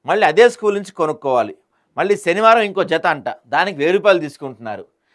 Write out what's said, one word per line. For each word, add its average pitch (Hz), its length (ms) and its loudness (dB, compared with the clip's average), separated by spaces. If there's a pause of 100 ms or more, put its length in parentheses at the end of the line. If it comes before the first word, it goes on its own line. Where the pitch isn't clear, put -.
మళ్ళీ 185 220 2
అదే 196 220 6
స్కూల్ 214 260 -2
నుంచి 202 160 -8
కొనుక్కోవాలి. 139 640 -2 (420)
మళ్ళీ 196 200 0
శనివారం 220 440 2
ఇంకో 196 220 -4
జత 165 240 -2
అంట, 151 220 -4 (180)
దానికి 160 300 -2
వెయ్యి 156 160 0
రూపాయలు 202 260 2
తీసుకుంటున్నారు. 117 680 -12 (280)